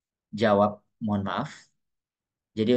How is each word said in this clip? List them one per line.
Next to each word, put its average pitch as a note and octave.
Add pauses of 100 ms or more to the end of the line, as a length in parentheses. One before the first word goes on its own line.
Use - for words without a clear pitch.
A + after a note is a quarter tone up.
(340)
jawab, G#2 (160)
mohon G#2
maaf. G2 (1040)
Jadi A2